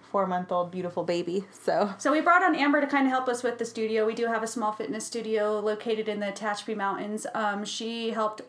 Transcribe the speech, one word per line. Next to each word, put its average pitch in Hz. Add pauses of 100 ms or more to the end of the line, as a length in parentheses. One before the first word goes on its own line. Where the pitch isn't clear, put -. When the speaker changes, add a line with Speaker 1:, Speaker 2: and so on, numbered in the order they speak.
(100)
Speaker 1:
four-month-old 180
beautiful 175
baby. 175
So 190
Speaker 2:
So -
we 311
brought 349
on 339
Amber 285
to 277
kinda 269
help 254
us 240
with 240
the 233
studio. 220
We 226
do 233
have 226
a 226
small 214
fitness 214
studio 214
located 214
in 202
the 208
Tehachapi 208
Mountains. 202
Um, 208
she 226
helped 214